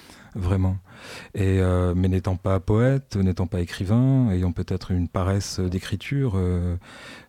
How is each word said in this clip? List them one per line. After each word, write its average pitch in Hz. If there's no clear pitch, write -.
vraiment. 92
Et, 95
euh, 90
mais 92
n'étant 95
pas 95
poète, 123
n'étant 95
pas 90
écrivain, 120
ayant 90
peut-être 92
une 87
paresse 98
d'écriture, 95
euh, 90